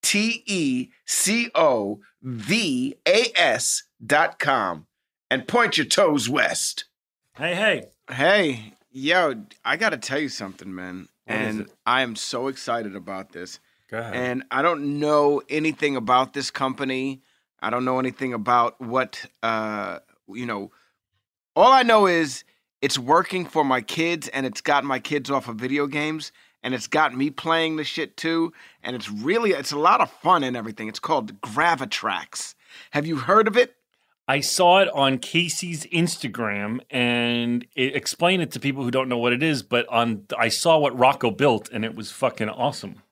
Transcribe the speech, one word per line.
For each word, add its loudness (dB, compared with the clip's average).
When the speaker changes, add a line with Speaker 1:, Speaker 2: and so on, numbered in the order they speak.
Speaker 1:
T 0
E -2
C 0
O 2
V -2
A 4
S 0
dot 2
com. 0
And -2
point 2
your 0
toes 2
west. -2
Speaker 2:
Hey, -4
hey. -2
Speaker 1:
Hey, 0
yo, 0
I 0
gotta 0
tell -6
you -2
something, -12
man. -12
Speaker 2:
What -4
is -2
Speaker 1:
And -6
Speaker 2:
it? -14
Speaker 1:
I 2
am -4
so -6
excited -6
about -12
this. -16
Speaker 2:
Go -8
ahead. -10
Speaker 1:
And -4
I 0
don't 0
know 4
anything -2
about 2
this -6
company. -4
I -2
don't -2
know 0
anything -4
about 2
what, -4
uh, -4
you -10
know, -8
all 8
I 6
know 6
is 0
it's 0
working 2
for 0
my 2
kids, -4
and -4
it's -8
got 2
my -2
kids -4
off -2
of -10
video -4
games, -6
and -4
it's -8
got 2
me -2
playing -2
the -6
shit -8
too. -2
And -8
it's -10
really, 0
it's -2
a -4
lot 4
of 0
fun 2
and -4
everything. -10
It's -12
called -4
Gravitrax. -2
Have 0
you -4
heard 4
of 2
it? 2
Speaker 2:
I 2
saw 6
it 6
on 4
Casey's -4
Instagram, -2
and 0
it, 0
explain 0
it -4
to -8
people -4
who -2
don't 0
know -2
what 2
it -2
is, 0
but 0
on, 0
I 4
saw 4
what 2
Rocco 6
built, 2
and -4
it -6
was -12
fucking -2
awesome. -4